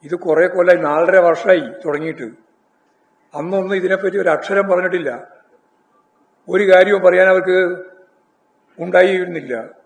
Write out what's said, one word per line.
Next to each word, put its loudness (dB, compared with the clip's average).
ഇത് -8
കുറേ 0
കൊല്ലമായി, 2
നാലര 2
വർഷമായി 2
തുടങ്ങിയിട്ട്. -8
അന്നൊന്നും -4
ഇതിനെപ്പറ്റി -2
ഒരു -2
അക്ഷരം -2
പറഞ്ഞിട്ടില്ല, -4
ഒരു 0
കാര്യവും 4
പറയാൻ 4
അവർക്ക് 2
ഉണ്ടായിരുന്നില്ല. -2